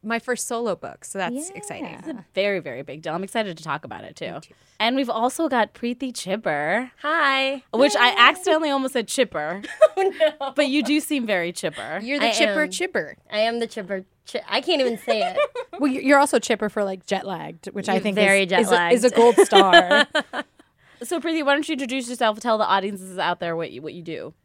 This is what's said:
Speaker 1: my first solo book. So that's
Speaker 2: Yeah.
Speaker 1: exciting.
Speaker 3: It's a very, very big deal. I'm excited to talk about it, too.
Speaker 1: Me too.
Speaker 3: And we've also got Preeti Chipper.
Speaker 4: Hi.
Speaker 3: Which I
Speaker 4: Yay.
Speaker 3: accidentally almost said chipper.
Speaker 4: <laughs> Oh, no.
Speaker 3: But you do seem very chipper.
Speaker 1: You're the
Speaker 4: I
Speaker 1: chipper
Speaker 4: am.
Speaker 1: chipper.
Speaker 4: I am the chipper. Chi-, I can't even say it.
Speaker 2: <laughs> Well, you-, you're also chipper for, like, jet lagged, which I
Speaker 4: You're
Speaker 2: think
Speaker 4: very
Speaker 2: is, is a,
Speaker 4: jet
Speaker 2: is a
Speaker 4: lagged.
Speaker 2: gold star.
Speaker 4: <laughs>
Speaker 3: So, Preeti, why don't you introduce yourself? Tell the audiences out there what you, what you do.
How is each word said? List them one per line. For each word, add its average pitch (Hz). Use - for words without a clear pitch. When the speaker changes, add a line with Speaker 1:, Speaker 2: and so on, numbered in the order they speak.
Speaker 1:
my 226
first -
solo 233
book. -
So -
that's 190
Speaker 2:
Yeah. 392
Speaker 1:
exciting. 392
Speaker 3:
It's -
a 247
very, 196
very 135
big 143
deal. 160
I'm 185
excited 196
to 156
talk 151
about 104
it, -
too. 123
Speaker 1:
Me 147
too. -
Speaker 3:
And 233
we've 269
also 247
got 233
Preeti 247
Chipper. 190
Speaker 4:
Hi. 277
Speaker 3:
Which 269
I 247
Speaker 4:
Yay. -
Speaker 3:
accidentally 311
almost 269
said 233
chipper. 175
Speaker 4:
<laughs> -
Oh, 381
no. 269
Speaker 3:
But 294
you 285
do 294
seem 277
very 175
chipper. 151
Speaker 1:
You're 269
the 220
Speaker 4:
I 226
Speaker 1:
chipper 208
Speaker 4:
am. 190
Speaker 1:
chipper. 190
Speaker 4:
I 208
am 233
the 233
chipper. 190
Chi-, 240
I 202
can't 330
even 240
say 220
it. -
Speaker 2:
<laughs> 381
Well, 277
you-, 262
you're 277
also 277
chipper 220
for, 208
like, 190
jet -
lagged, 165
which 196
I 196
Speaker 4:
You're 190
Speaker 2:
think 202
Speaker 4:
very 196
Speaker 2:
is, 175
is 196
a, -
Speaker 4:
jet 175
Speaker 2:
is 233
a -
Speaker 4:
lagged. -
Speaker 2:
gold 233
star. 285
Speaker 4:
<laughs> -
Speaker 3:
So, 294
Preeti, 320
why 277
don't 302
you 320
introduce 262
yourself? 226
Tell 226
the 214
audiences 190
out 175
there 170
what 165
you, 123
what 156
you 175
do. 156